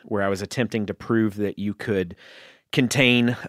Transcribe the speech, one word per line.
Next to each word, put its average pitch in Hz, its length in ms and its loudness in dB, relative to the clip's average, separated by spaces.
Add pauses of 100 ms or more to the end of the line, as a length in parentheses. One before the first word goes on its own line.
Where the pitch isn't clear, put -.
where 101 180 -2
I 98 60 0
was 98 140 -2
attempting 107 440 -2
to 98 80 -6
prove 110 420 0
that 101 220 -2
you 101 160 -4
could 92 400 -2 (580)
contain, 123 640 2 (120)